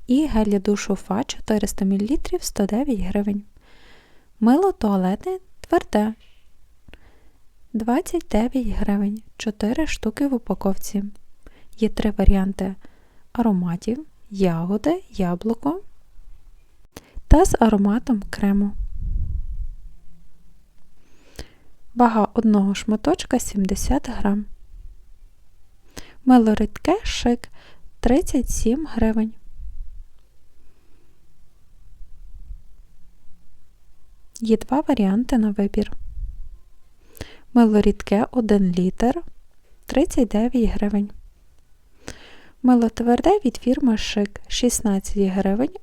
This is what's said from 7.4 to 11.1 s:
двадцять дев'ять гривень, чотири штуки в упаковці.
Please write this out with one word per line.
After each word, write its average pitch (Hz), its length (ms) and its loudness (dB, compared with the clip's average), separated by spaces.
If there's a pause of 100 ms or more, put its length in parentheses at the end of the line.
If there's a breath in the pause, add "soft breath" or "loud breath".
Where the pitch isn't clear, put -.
двадцять 240 580 -2
дев'ять 233 360 2
гривень, 202 540 0 (160)
чотири 226 500 -2
штуки - 400 -2
в 269 60 -2
упаковці. 196 720 -2 (720 soft breath)